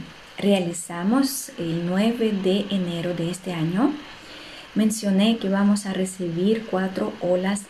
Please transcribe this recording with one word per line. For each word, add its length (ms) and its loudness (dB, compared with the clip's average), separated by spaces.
realizamos 1200 0
el 280 -2
nueve 460 2
de 260 2
enero 440 -2
de 160 -2
este 220 -6
año, 400 2
mencioné 640 2
que 100 -2
vamos 380 4
a 60 -4
recibir 760 0
cuatro 500 0
olas 500 0